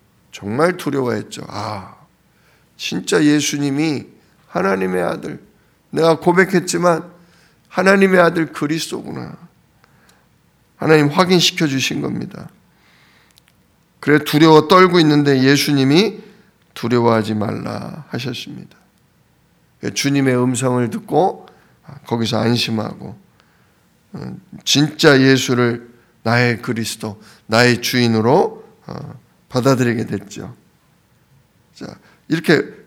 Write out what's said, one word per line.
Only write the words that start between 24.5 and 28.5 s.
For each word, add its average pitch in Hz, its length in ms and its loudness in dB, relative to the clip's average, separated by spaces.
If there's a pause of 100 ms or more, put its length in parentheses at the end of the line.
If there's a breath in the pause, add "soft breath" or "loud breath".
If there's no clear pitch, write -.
진짜 143 580 4
예수를 123 680 2 (340 soft breath)
나의 117 380 0
그리스도, 110 600 -8 (240 soft breath)
나의 120 360 4
주인으로, 120 840 2 (240)